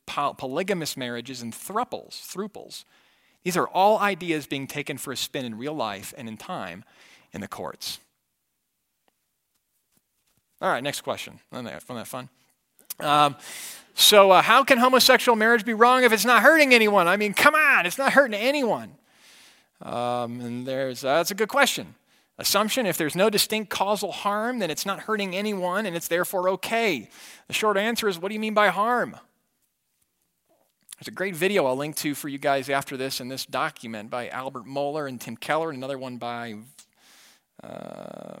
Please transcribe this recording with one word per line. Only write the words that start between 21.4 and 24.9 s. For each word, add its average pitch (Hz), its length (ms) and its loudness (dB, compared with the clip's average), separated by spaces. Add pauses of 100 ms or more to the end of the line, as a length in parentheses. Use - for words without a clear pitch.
question. 226 440 0 (440)
Assumption, 214 460 0
if 175 140 -2
there's 160 180 -2
no 202 140 4
distinct 214 400 -2
causal 196 420 -2
harm, 214 460 -4
then 180 120 -4
it's 147 140 -6
not 190 160 -6